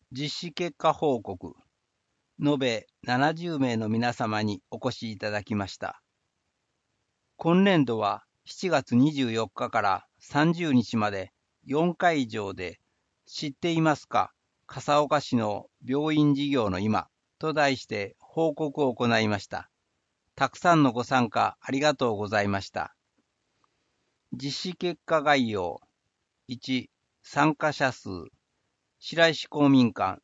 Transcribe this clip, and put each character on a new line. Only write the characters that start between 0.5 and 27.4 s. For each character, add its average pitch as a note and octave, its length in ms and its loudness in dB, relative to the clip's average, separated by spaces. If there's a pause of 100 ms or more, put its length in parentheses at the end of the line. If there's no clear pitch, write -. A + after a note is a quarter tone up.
結 F3 240 -6
果 D#3+ 160 2
報 C3 300 0
告。 F2+ 320 -12 (880)
延 C#3+ 140 2
べ A#2+ 300 -2 (160)
七 C3+ 300 0
十 E3 260 -6
名 B2 160 0
の A2 120 -2
皆 A#2 240 0
様 G#2+ 300 -2
に G#2 200 -4 (100)
お B2 60 -10
越 B2 200 -6
し A2+ 140 -10
い G#2 40 -14
た G#2+ 140 -6
だ G#2 140 -4
き G#2+ 100 -6
ま G2 140 -4
し - 100 -16
た。 - 240 -10 (1300)
今 E3+ 260 4
年 F#3 220 6
度 A#2 140 -2
は G2+ 260 -2 (200)
七 - 240 -8
月 C#3 280 2
二 C#3 160 6
十 C3+ 180 -2
四 A2+ 180 -2
日 B2 220 -8
か A2+ 100 -2
ら G2 260 0 (120)
三 D3+ 340 2
十 E3 200 -2
日 A#2+ 240 2
ま G#2+ 160 0
で F#2+ 200 -8 (320)
四 D#3 300 0
会 D#3+ 320 2
場 G#2+ 260 -6
で、 F2+ 280 -10 (460)
知 - 220 -10
っ C#3 40 -10
て - 180 -4
い E3 100 0
ま D#3+ 140 4
す - 140 -12
か？ G#2 240 -2 (340)
笠 D3 360 0
岡 D3 180 0
市 - 160 -4
の G#2+ 300 -2 (200)
病 D3 300 -2
院 D3 180 4
事 C#3+ 140 -2
業 B2+ 200 0
の F#2 120 -2
今 G#2 260 0 (320)
と D#3 140 -4
題 C#3 240 2
し - 100 -12
て G2+ 320 -8
報 D#3+ 360 -2
告 D3+ 280 -2
を C3 100 2
行 B2 140 -2 (140)
い A2 80 2
ま G#2 100 0
し - 80 -14
た。 E2 220 -12 (680)
た C3+ 140 0
く - 80 -20
さ F3+ 180 4
ん D#3 80 6
の C3 100 4
ご A#2+ 120 -2
参 B2+ 240 0
加 G#2+ 320 -2
あ - 100 -12
り C3+ 100 -2
が D3+ 140 2
と B2 180 0
う G#2 40 -4
ご G#2 100 -6
ざ G2+ 160 2
い G2+ 60 0
ま G2 140 -2
し - 80 -14
た。 - 260 -10 (1400)
実 C3+ 380 -6
施 F3 40 -6
結 F3 300 -4
果 D#3+ 160 2
概 C#3 300 2
要。 F#2 280 -4 (680)
一、 B2+ 440 -6 (320)
参 D3+ 320 0